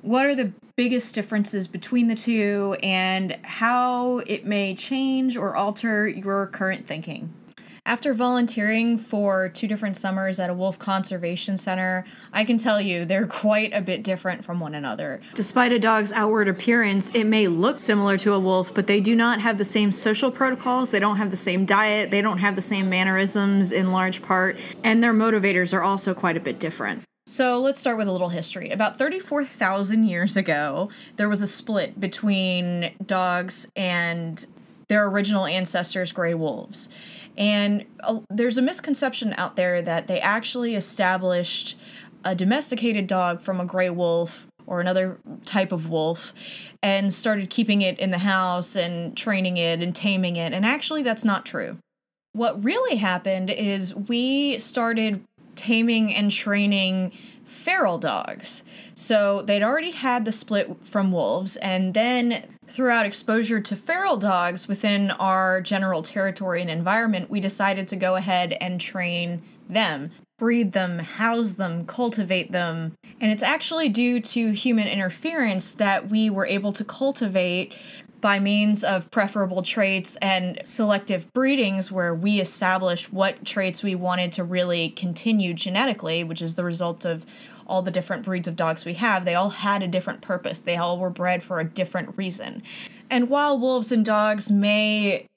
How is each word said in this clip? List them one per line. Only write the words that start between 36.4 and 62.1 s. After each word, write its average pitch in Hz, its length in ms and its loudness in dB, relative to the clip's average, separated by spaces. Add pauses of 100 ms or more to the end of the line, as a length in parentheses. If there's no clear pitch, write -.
And, 208 480 2 (140)
uh, 226 220 -2 (100)
there's 233 260 0
a 254 60 4
misconception 269 760 -2
out - 200 -4
there 180 260 2
that 170 240 -2
they 185 120 0
actually 233 540 0
established 185 1040 -2 (480)
a 185 80 0
domesticated 214 720 0
dog 180 360 0
from 185 180 -2
a 180 60 -2
gray 180 260 0
wolf 170 560 0 (180)
or 180 140 -4
another 185 400 0 (260)
type 196 260 0
of 165 160 -4
wolf 160 460 -2 (480)
and 196 320 2
started 202 380 -2
keeping 208 320 2
it 185 160 0
in 190 100 0
the 180 80 0
house 185 580 0
and 170 400 -4
training 185 420 0
it 170 260 0
and 175 100 -2
taming 185 440 0
it. 165 140 -2
And 190 140 0
actually, 294 380 0
that's 226 220 -2
not 202 200 0
true. 90 320 -8 (540)
What 214 320 -2
really 415 320 0
happened 190 560 0
is 196 420 -2
we 254 640 0
started 220 680 -2 (320)
taming 226 600 2
and 208 160 2
training 196 800 0 (340)
feral 285 520 0
dogs. - 680 -6 (300)
So 202 500 2
they'd 202 200 2
already 320 280 0
had 247 340 0
the 220 60 -2
split 202 520 -2
from 196 280 2
wolves, 170 460 0
and 185 360 0
then 240 520 2 (220)